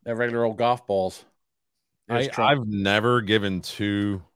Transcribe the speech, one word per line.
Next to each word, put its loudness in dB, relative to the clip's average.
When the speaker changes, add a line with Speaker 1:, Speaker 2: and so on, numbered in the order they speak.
Speaker 1:
They're -6
regular 0
old -2
golf 0
balls. -2
There's 0
Speaker 2:
I, -6
Speaker 1:
Trump. 2
Speaker 2:
I've 0
never 2
given 0
two -4